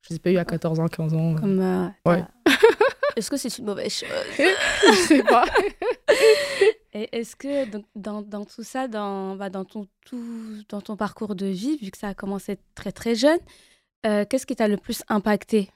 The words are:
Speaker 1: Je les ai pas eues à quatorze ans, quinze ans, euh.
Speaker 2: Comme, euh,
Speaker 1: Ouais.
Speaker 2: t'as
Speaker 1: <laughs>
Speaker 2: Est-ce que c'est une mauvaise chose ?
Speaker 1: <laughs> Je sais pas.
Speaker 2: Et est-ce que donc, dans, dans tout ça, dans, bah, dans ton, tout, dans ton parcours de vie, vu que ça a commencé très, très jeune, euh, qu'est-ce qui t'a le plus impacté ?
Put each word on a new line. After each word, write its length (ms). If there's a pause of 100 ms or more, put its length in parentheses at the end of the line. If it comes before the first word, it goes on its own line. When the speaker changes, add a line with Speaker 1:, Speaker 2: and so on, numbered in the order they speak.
Speaker 1:
Je 80
les 60
ai 20
pas 120
eues 80
à 60
quatorze 360
ans, 80
quinze 260
ans, 220
euh. 20
Speaker 2:
Comme, 220
euh, 260 (180)
Speaker 1:
Ouais. 200 (200)
Speaker 2:
t'as 80
Speaker 1:
<laughs> 640
Speaker 2:
Est-ce 140
que 60
c'est 220
une 60
mauvaise 280
chose ? 160 (300)
Speaker 1:
<laughs> 0
Je 540 (140)
sais 160
pas. 220 (1500)
Speaker 2:
Et 160 (100)
est-ce 180
que 340
donc, 140 (100)
dans, 280
dans 220
tout 180
ça, 260
dans, 480
bah, 140
dans 140
ton, 220 (200)
tout, 600
dans 120
ton 160
parcours 380
de 120
vie, 360
vu 80
que 80
ça 100
a 60
commencé 440 (160)
très, 180
très 220
jeune, 240 (680)
euh, 220
qu'est-ce 180
qui 100
t'a 120
le 100
plus 300
impacté ? 680